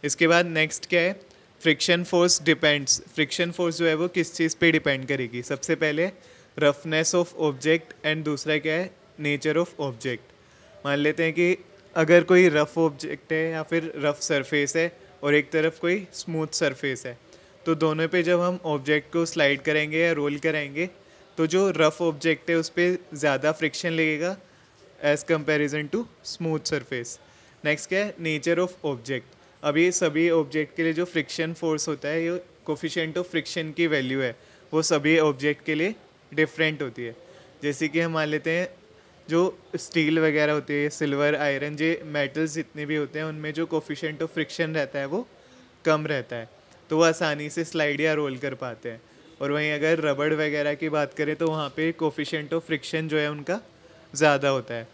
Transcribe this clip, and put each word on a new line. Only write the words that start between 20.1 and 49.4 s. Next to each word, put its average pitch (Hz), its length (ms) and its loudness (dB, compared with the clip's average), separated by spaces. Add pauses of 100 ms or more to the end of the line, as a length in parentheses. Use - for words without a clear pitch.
रोल 147 260 -2
कराएंगे, 151 500 -2 (500)
तो 160 80 4
जो 185 240 2
रफ 160 320 2
ऑब्जेक्ट 160 480 0
है 170 60 2
उस 160 140 0
पे 175 160 2 (280)
ज़्यादा 143 380 2
फ्रिक्शन 156 380 -4
लगेगा 160 460 -2 (680)
as 147 200 2
comparison 151 680 0
to 233 80 -2 (240)
smooth 160 400 -4
surface। 127 520 -6 (460)
नेक्स्ट 151 240 -2
क्या 196 160 0
है, 208 120 -8
nature 165 420 0
of 180 160 -2 (120)
object। 127 460 -6 (300)
अब 147 140 0
ये 175 160 4
सभी 165 380 2
ऑब्जेक्ट 156 460 0
के 165 60 -2
लिए 165 100 2
जो 170 120 -2
फ्रिक्शन 165 500 -4
फोर्स 160 340 -2
होता 143 200 -6
है, 165 160 -2
ये 175 160 -4 (280)
coefficient 160 500 -4
of 180 120 -6
friction 160 440 -4
की 170 120 2
वैल्यू 135 340 0
है, 120 140 -2 (380)
वो 156 100 2
सभी 156 360 4
ऑब्जेक्ट 147 460 0
के 156 100 -2
लिए 180 200 -2 (380)
डिफरेंट 156 500 -2
होती 123 220 -8
है। 113 100 -10 (480)
जैसे 147 260 -2
कि 156 120 -2
हम 165 120 -2
मान 156 160 0
लेते 151 220 -2
हैं 180 180 -2 (600)
जो 165 140 2 (340)
स्टील 160 420 0
वगैरह 151 340 2
होती 147 220 -4
है, 147 160 0
सिल्वर, 147 460 0
आयरन, 147 400 -2
जो 160 180 0 (120)
मेटल्स 147 480 -2
जितने 151 320 -8
भी 156 100 -2
होते 147 220 -4
हैं, 156 80 -4
उनमें 151 280 -8
जो 160 120 -2
coefficient 156 560 -6
of 160 80 -6
friction 160 440 -4
रहता 143 240 -2
है 139 80 -4
वो 190 200 -6 (580)
कम 156 220 2
रहता 131 300 -4
है, 113 120 -12 (420)
तो 156 60 0
वो 160 80 6
आसानी 151 460 0
से 165 140 -4
स्लाइड 147 360 0
या 156 140 2
रोल 143 240 -2
कर 131 160 -6
पाते 123 360 -10
हैं। 113 100 -14 (400)